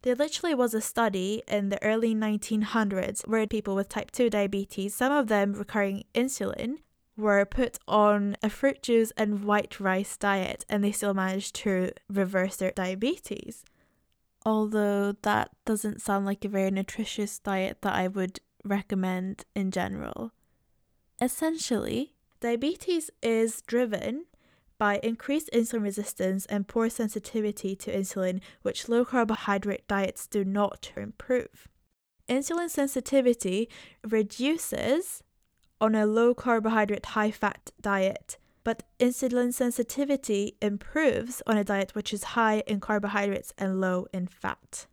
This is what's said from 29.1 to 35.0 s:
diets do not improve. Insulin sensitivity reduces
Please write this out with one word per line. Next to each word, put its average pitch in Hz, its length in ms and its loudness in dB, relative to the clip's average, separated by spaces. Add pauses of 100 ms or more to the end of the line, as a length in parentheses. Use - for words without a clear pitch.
diets 196 380 -2
do 202 180 0
not 196 500 -2
improve. - 720 -4 (600)
Insulin 330 400 0
sensitivity 247 1040 2 (360)
reduces 254 1160 0 (580)